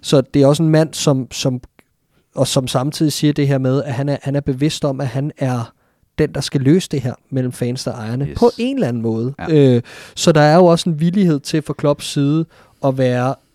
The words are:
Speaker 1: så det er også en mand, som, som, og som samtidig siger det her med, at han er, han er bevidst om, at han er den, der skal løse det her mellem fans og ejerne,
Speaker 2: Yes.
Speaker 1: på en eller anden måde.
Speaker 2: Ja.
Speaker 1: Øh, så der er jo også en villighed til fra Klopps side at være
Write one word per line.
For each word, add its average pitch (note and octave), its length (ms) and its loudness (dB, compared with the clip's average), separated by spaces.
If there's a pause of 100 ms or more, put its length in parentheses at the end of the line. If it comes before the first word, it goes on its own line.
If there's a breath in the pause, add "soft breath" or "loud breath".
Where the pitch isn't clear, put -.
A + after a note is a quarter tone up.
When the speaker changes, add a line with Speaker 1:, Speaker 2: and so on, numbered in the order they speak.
Speaker 1:
så C#3+ 200 2
det C3+ 220 0
er C3+ 40 6
også D3+ 160 2
en D#3+ 60 2
mand, D#3 260 2
som, C3 380 0
som, B2+ 280 -4 (720)
og C3+ 120 0
som C3 220 0
samtidig D3 440 -2
siger D3 200 0
det C#3+ 160 0
her C#3 100 2
med, C3 240 0
at C#3+ 100 -6
han C#3 160 -4
er, C#3 140 -2
han C#3 140 -4
er C#3+ 40 0
bevidst C#3+ 440 -2
om, C#3 160 -4
at C#3+ 60 -4
han C3+ 320 -4
er B2 340 -4 (460)
den, D3+ 160 0
der C#3 60 -4
skal - 200 -8
løse D3 300 2
det C#3+ 100 -4
her B2 140 -6 (160)
mellem B2+ 220 -4
fans B2 340 -6
og B2 80 -6
ejerne, A#2+ 320 -6
Speaker 2:
Yes. - 120 -8
Speaker 1:
på A#3+ 200 4
en C4 180 -4
eller G3+ 120 -2
anden A#2+ 140 -4
måde. A#2 360 -4
Speaker 2:
Ja. - 160 -2 (220)
Speaker 1:
Øh, A#2 60 0 (320 loud breath)
så - 180 2
der D3+ 80 4
er D3+ 160 6
jo F#3 100 8
også E3+ 240 4
en D3+ 100 -2
villighed E3+ 400 2
til D#3 220 -4
fra D3 160 -8
Klopps D3 340 -2
side D3 320 0 (400 soft breath)
at C3 140 0
være B2+ 360 0 (200)